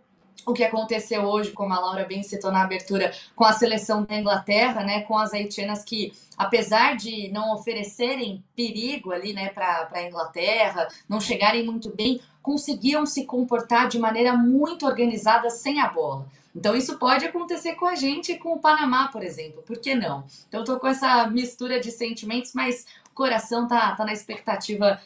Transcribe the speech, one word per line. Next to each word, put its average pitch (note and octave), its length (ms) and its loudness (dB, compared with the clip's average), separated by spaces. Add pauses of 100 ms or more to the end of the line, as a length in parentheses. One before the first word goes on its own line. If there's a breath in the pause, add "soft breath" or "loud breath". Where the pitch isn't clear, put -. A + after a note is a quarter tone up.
(440)
o B3 80 0
que A#3 120 2
aconteceu A3 580 0
hoje, G#3 300 0
como G3 200 -4
a F3+ 60 0
Laura F#3 260 -2
bem G3 200 -8
citou F#3+ 260 -4
na F#3+ 120 4
abertura, F#3 520 -2 (220 loud breath)
com A#3 80 6
a A3 80 10
seleção G#3+ 520 2
da G#3+ 120 -6
Inglaterra, G#3 680 2
né? G3+ 200 -2
Com G#3+ 140 -2
as G#3+ 160 0
haitianas G#3 520 -6
que, G#3 280 -6 (240 loud breath)
apesar A#3 600 2
de G#3 340 -8
não G#3+ 240 -2
oferecerem G#3+ 880 -6 (140)
perigo A3+ 560 -6
ali, G3 200 -6
né, G3 180 -6
pra, F3 360 -2
pra F3 160 -8
Inglaterra, F3 880 -2 (200 loud breath)
não G#3 120 -2
chegarem A3 440 2
muito A3+ 300 -6
bem, B3 260 0 (220 loud breath)
conseguiam C#4+ 640 0
se C4 180 -4
comportar A#3+ 600 2
de A#3 140 0
maneira A3+ 320 2
muito C4+ 520 4
organizada A#3 640 4
sem C#4 320 -2
a B3+ 60 4
bola. C#3+ 400 -2 (300 soft breath)
Então, G#3 180 2
isso C4 240 -2
pode C4 260 4
acontecer E4 520 -4
com F4+ 100 0
a F4+ 80 2
gente D4 380 -2
e E4+ 60 -6
com E4 160 -2
o D#4 40 -6
Panamá, C#4+ 480 4
por A3 160 -8
exemplo. D#3+ 400 -10
Por A#3 160 -10
que C4+ 160 -2
não? D3 320 -2 (220 loud breath)
Então, G#3+ 120 -6
eu A3+ 40 -6
tô B3+ 160 -2
com C4 80 0
essa B3+ 400 4
mistura A#3+ 500 -2
de A#3 140 -6
sentimentos, A#3 600 -6
mas B3 340 -4 (200 loud breath)
o - 60 -20
coração A#3+ 540 0
tá, A3+ 260 4
tá G#3+ 100 -2
na G#3+ 80 -4
expectativa G#3 920 -2